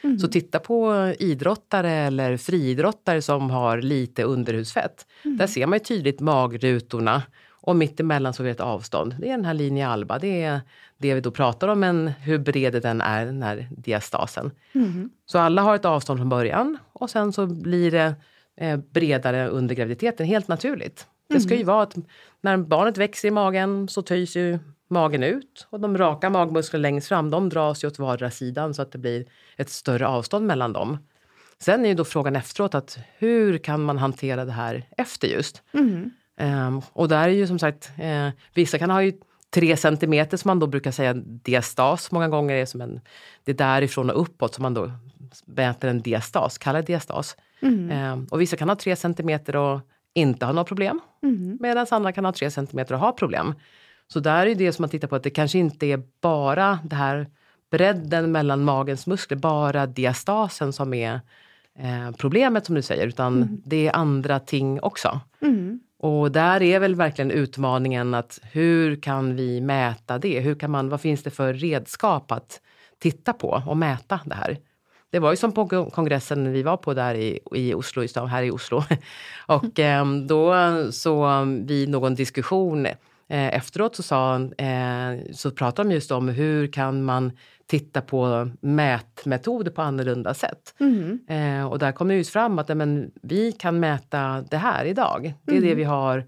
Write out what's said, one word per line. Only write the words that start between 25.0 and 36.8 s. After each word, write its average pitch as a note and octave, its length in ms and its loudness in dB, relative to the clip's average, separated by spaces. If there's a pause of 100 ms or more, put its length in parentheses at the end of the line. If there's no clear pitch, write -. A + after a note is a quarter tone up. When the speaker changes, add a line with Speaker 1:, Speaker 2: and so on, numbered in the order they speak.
Speaker 2:
ut. A3+ 480 -4
Och G#3+ 100 -10
de G3+ 180 0
raka E3+ 320 2
magmusklerna D#3+ 520 0
längst C#3+ 260 0
fram, D#3+ 220 0
de F3+ 180 2
dras D3+ 360 0
ju D3 40 -2
åt D3 100 -8
vardera B2 320 -2
sidan C3+ 440 -6
så C#3+ 80 -6
att C3+ 100 -8
det C3 60 -14
blir B2 260 -4 (320)
ett - 140 -6
större B2+ 360 0
avstånd C3+ 400 -2
mellan B2+ 260 0
dem. C3 260 -4 (600)
Sen A3+ 260 2
är A3 40 4
ju G3 60 2
då E3 100 0
frågan C#3 320 0
efteråt F#3+ 380 -2
att C#3 240 -4 (200)
hur A3 400 2
kan D3+ 240 -2
man D3 160 0
hantera C3 460 -2
det B2 80 -6
här A#2 340 -6 (100)
efter - 320 -4
just? - 340 -4 (120)
Speaker 1:
Mm. A#3 360 2 (280)
Speaker 2:
Ehm, C3+ 440 -2 (100)